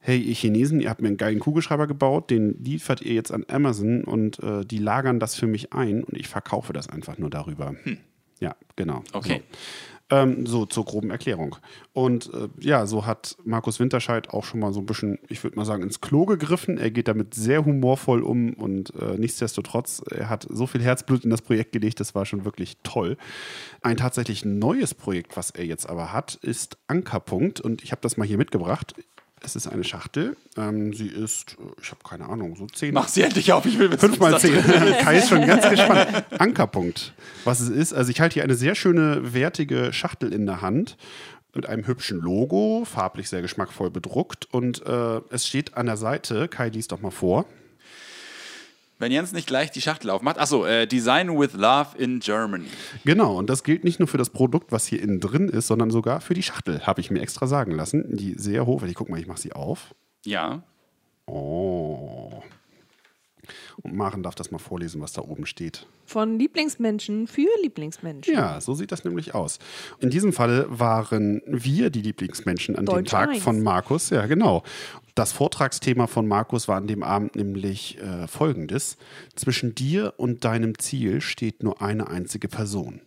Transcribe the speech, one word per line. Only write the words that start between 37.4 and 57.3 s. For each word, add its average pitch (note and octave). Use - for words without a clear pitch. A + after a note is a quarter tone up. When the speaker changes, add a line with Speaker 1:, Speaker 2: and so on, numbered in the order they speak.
Speaker 1:
Was B2
es A#2+
ist, C#3
also B2+
ich -
halte E3
hier D3
eine C3+
sehr C3+
schöne, D3+
wertige B2+
Schachtel -
in G#2
der F#2
Hand A2+
mit -
einem A2
hübschen A#2
Logo, D#3+
farblich -
sehr F#2
geschmackvoll F2+
bedruckt -
und, B2
äh, A#2
es -
steht -
an A#2+
der A2+
Seite, A#2
Kai, -
lies A2
doch F2+
mal G2
vor. F#2+
Speaker 2:
„Wenn A#2+
Jens F3
nicht E3+
gleich C#3+
die -
Schachtel D3+
aufmacht“, A#2
achso, C3+
äh, A2+
„Design B2+
with C#3+
Love C3
in B2
Germany.“ G#2
Speaker 1:
Genau, D3+
und G2
das C3+
gilt E3
nicht E3+
nur D#3+
für -
das B2+
Produkt, C3
was A2+
hier -
innen G2+
drin G2+
ist, A2+
sondern A2+
sogar A#2
für -
die F#3
Schachtel, -
habe -
ich C3+
mir G2
extra -